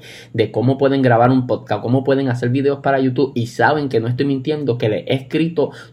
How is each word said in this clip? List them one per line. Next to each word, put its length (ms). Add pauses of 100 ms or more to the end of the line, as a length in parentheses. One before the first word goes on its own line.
(340)
de 180
cómo 260
pueden 240
grabar 280
un 180
podcast, 340
cómo 220
pueden 260
hacer 200
videos 300
para 200
YouTube, 360
y 120
saben 420
que 100
no 80
estoy 180
mintiendo, 520
que 120
les 180
he 80
escrito 560 (220)